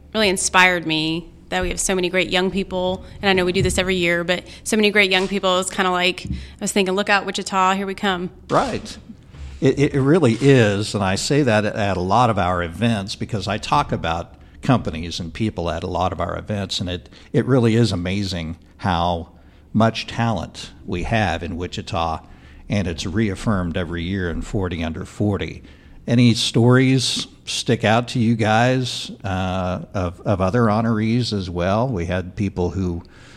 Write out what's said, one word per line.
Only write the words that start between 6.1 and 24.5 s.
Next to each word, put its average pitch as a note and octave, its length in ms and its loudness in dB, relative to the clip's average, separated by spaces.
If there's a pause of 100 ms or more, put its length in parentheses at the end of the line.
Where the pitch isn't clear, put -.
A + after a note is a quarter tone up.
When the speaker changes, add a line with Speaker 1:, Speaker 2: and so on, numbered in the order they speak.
Speaker 1:
I - 80 -6 (260)
was G3+ 120 -4
thinking, F#3 220 2
"Look G3+ 140 -2
out, G3+ 160 2
Wichita, F#3+ 500 0
here G3 120 -4
we F#3+ 80 -6
come." F#3 360 -2 (180)
Speaker 2:
Right. F3+ 500 -2 (600)
It, C3+ 180 4
it, D3 160 2
it C#3 60 2
really B2+ 400 4
is, A2 540 4
and G2+ 100 0
I F#2+ 100 2
say C#3+ 300 2
that G#2+ 200 4
at, G#2 120 -2
at G2+ 200 0
a F2+ 40 0
lot G#2 300 4
of G2 80 0
our F2+ 260 0
events G2 500 -2
because G2 320 -6
I G#2 120 -2
talk - 340 0
about E2+ 420 -4 (260)
companies E2+ 600 -2
and E2 120 -10
people F2+ 380 -2
at E2+ 140 -4
a - 20 -4
lot F2+ 260 0
of E2 80 -6
our F2 160 -4
events, F#2+ 440 -6
and F2+ 100 -6
it, F2+ 180 -8 (240)
it A2 140 2
really A#2+ 300 4
is A#2 160 4
amazing F2+ 640 -4 (220)
how E2+ 520 0 (420)
much A2+ 360 2
talent - 640 -4 (120)
we F2+ 200 -6
have F2 400 0
in E2 120 -6
Wichita, E2 640 -4 (460)
and G2+ 200 -2
it's E2 180 -6
reaffirmed F#2 680 -2
every E2+ 260 -4
year F2+ 280 -2
in D#2+ 120 -4
forty F2+ 420 -4